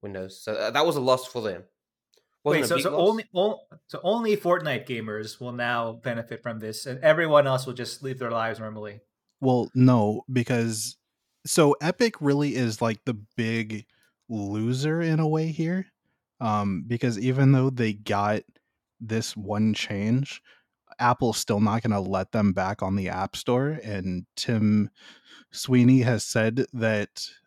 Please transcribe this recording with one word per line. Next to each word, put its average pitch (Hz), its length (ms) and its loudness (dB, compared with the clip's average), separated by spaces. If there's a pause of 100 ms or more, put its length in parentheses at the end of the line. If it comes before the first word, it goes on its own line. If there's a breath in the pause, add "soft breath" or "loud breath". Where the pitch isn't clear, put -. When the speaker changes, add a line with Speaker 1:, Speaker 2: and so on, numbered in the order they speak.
Speaker 1:
Windows. 95 400 -12
So, 107 120 -6
uh, 107 180 -2
that 143 120 2
was 165 120 2
a 143 40 -2
loss 127 260 0
for - 140 -8
them. 95 220 -6 (800)
Wasn't 147 200 2
Speaker 2:
Wait, - 20 2
Speaker 1:
a 117 40 -2
Speaker 2:
so, 170 60 2
Speaker 1:
big 170 80 0
Speaker 2:
so 180 160 0
Speaker 1:
loss. 175 100 6
Speaker 2:
only, 220 240 0
on-, 190 260 0 (280)
so - 160 -12
only 214 340 2
Fortnite 165 500 0
gamers 110 540 -8
will 123 120 -10
now 117 400 -2
benefit 117 500 -8
from 113 160 -8
this, 110 260 -10
and 131 180 -10
everyone 156 440 6
else 131 180 0
will 131 100 -8
just 120 280 -10
live 131 160 -8
their 120 140 -6
lives 113 260 -4
normally. 107 420 -12 (400)
Speaker 3:
Well, 123 340 2
no, 123 480 6 (100)
because, 117 640 -2 (480)
so 147 360 4
Epic 196 400 0
really 143 340 0
is, 117 260 -2
like, 113 240 -2
the 117 140 -4 (180)
big 113 500 -4 (420)
loser 117 760 -2
in 160 180 0
a 156 80 2
way 156 200 0
here, 170 380 -4 (540)
um, 104 460 -2
because 117 320 -2
even 131 340 4
though 131 160 4
they 120 240 -2
got 104 500 -2 (580)
this 113 360 -6
one 107 380 0
change, 110 680 -2 (580 soft breath)
Apple's 120 380 2
still 104 240 -2
not 110 220 2
gonna 104 180 0
let 95 320 -4
them 104 220 2
back 95 280 -2
on 95 140 -2
the 95 140 -2
App 92 260 -6
Store, 135 460 -2
and 92 420 -6 (100)
Tim 107 540 2 (640 loud breath)
Sweeney 127 520 6
has 120 220 2
said 113 480 0
that 110 560 -2 (180)